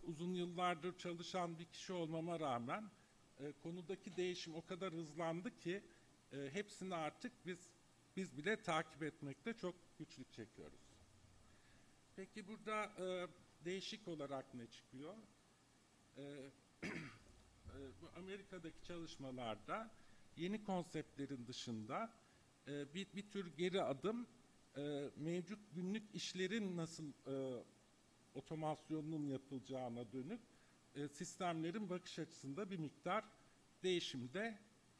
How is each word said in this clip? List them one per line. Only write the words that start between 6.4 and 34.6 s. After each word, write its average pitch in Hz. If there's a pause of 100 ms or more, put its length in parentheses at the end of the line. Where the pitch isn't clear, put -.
hepsini 190
artık 160
biz, 175 (460)
biz 185
bile 202
takip 160
etmekte 143
çok 180 (240)
güçlük -
çekiyoruz. - (1400)
Peki 190
burada, 214 (140)
e, 180 (360)
değişik 185
olarak 139
ne 120
çıkıyor? 143 (1040)
E, 135
<clears throat> 143
e, 185 (1120)
bu 165
Amerika'daki 185
çalışmalarda 139 (460)
yeni 202
konseptlerin 143
dışında, 123 (560)
e, 143
bir, 190
bir 202
tür 175
geri 180
adım, 190 (500)
e, 143
mevcut 175
günlük 196
işlerin 185
nasıl, 160 (140)
e, 131 (720)
otomasyonunun 156
yapılacağına 127
dönük, 139 (540)
e, 143
sistemlerin 170
bakış -
açısında 160
bir 190
miktar 180 (580)
değişim 165
de 214 (420)